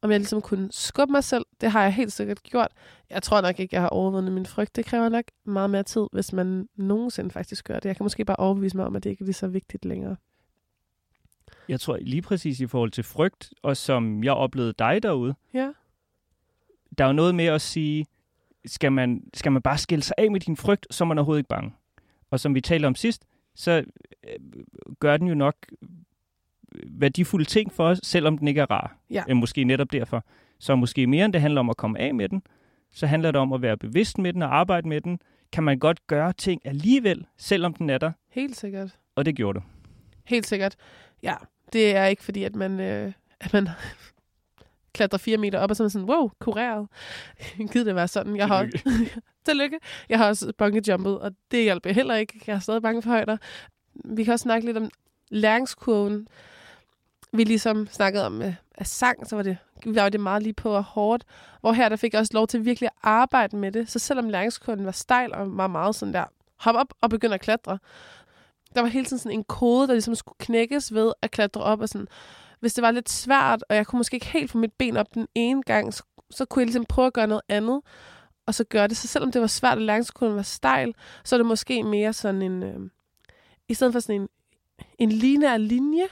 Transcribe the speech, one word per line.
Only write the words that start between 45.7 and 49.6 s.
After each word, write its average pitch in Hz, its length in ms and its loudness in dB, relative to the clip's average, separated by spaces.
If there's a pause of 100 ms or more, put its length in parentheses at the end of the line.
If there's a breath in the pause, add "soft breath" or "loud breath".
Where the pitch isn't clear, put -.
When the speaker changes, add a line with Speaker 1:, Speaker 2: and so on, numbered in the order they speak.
Speaker 1:
og 208 60 -2
så 233 60 0
er - 20 4
man 208 60 2
sådan, 190 180 -6
"Wow, 269 300 2
kureret." 214 500 -4 (360 loud breath)
<laughs> - 480 -12
Gider 240 120 2
det 208 100 0
være 175 140 0
sådan? 208 280 -4
Jeg 202 100 0
har 196 160 2
Speaker 2:
Tillykke. 226 580 -2 (100)
Speaker 1:
<laughs> - 160 -10
Tillykke. 294 320 0 (300 loud breath)